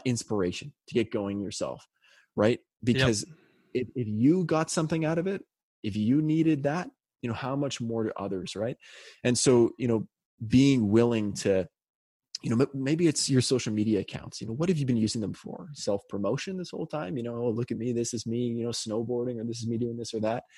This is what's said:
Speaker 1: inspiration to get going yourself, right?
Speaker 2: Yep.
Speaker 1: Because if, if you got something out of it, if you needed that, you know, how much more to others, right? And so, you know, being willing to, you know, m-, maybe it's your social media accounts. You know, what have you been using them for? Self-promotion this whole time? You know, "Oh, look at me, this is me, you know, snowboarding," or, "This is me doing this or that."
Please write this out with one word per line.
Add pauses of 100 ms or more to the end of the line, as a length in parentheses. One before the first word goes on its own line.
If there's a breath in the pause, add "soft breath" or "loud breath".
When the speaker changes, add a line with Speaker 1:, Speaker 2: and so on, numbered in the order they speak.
Speaker 1:
inspiration (160)
to
get
going
yourself, (520 soft breath)
right?
Speaker 2:
Yep.
Speaker 1:
Because (480)
if,
if
you
got
something
out
of
it, (400)
if
you
needed
that, (320)
you
know,
how
much
more
to
others,
right? (480 loud breath)
And
so,
you
know, (400)
being
willing
to, (760)
you
know,
m-,
maybe
it's
your
social
media
accounts.
You
know,
what
have
you
been
using
them
for?
Self-promotion
this
whole
time?
You
know,
"Oh,
look
at
me,
this
is
me,
you
know,
snowboarding,"
or,
"This
is
me
doing
this
or
that." (140 loud breath)